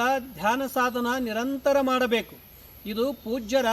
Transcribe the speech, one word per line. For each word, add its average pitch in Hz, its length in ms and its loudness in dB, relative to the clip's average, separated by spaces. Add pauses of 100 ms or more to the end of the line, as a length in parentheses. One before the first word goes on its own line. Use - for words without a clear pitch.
(180)
ಧ್ಯಾನ 240 440 -2 (120)
ಸಾಧನ 240 320 0 (120)
ನಿರಂತರ 262 640 0
ಮಾಡಬೇಕು. 254 560 0 (500)
ಇದು 226 260 -2
ಪೂಜ್ಯರ 233 600 -2